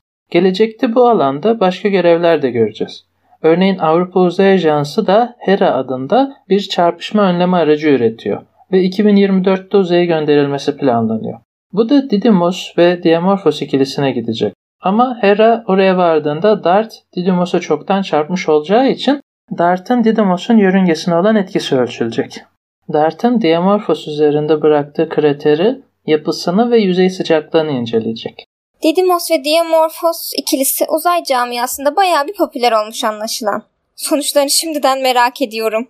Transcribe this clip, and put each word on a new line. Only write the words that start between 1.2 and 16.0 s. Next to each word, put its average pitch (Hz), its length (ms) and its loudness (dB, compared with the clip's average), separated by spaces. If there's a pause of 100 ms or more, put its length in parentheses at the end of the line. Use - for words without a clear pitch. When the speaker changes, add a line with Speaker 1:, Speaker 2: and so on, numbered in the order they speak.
Speaker 1:
başka 185 280 -2
görevler 170 540 2
de 127 80 0
göreceğiz. - 540 -4 (380)
Örneğin 180 360 2
Avrupa 175 420 0
Uzay 190 320 2
Ajansı 156 540 0
da 226 320 0
hera 190 360 0
adında 135 640 -2 (120)
bir 190 120 2
çarpışma 185 640 -2
önleme 180 340 0
aracı 151 320 2
üretiyor 113 540 0 (300)
ve 185 100 4
iki 190 240 0
bin 208 100 4
yirmi 190 280 2
dörtte 190 320 -2
uzaya 175 280 2
gönderilmesi 147 720 0
planlanıyor. 117 640 -2 (320)
Bu 226 160 0
da 277 220 2
Didymos 185 680 0
ve 175 240 4
Dimorphos 170 600 0
ikilisine 135 480 -2
gidecek. 113 420 -4 (300)
Ama 233 380 0
hera 214 460 2
oraya 190 300 2
vardığında 165 680 0